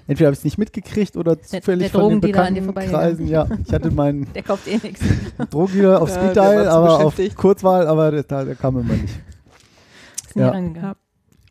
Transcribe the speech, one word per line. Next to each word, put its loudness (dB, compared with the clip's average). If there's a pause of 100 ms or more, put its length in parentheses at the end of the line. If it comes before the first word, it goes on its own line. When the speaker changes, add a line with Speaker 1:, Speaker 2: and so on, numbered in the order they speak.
Speaker 1:
entweder 4
hab 4
ich's -8
nicht -2
mitgekriegt -4
oder 0
Speaker 2:
Der, -20
Speaker 1:
zufällig -4
Speaker 2:
der 2
Speaker 1:
von 4
den 2
Speaker 2:
Drogendealer 2
an -2
dir -4
Speaker 1:
bekannten -6
Speaker 2:
vorbeigegangen. 0
Speaker 1:
Kreisen. -6
Ja, 0 (180)
ich -4
hatte -2
meinen -2
Speaker 2:
<laughs> -18
Der -10
kauft -6
eh -2
nix. -12 (240)
Speaker 1:
<laughs> -10
Drogendealer 2
auf 0
Speaker 3:
Ja, -6
der -4
Speaker 1:
Speed 0
Dial, 6
Speaker 3:
war 2
zu 2
Speaker 1:
aber 6
auf 0
Speaker 3:
beschäftigt. -2
Speaker 1:
Kurzwahl, 2
aber 2 (120)
der, -6
der -8
kam -2
immer -2
nicht. -4 (1120)
Speaker 2:
Ist -14
nie 0
Speaker 1:
Ja. 4
Speaker 2:
rangegangen. -6 (560)